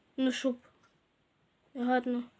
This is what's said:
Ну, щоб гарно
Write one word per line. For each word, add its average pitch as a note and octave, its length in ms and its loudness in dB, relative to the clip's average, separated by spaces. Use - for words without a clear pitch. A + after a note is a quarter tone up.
Ну, C4 160 2
щоб B3 240 -2
гарно B3 500 0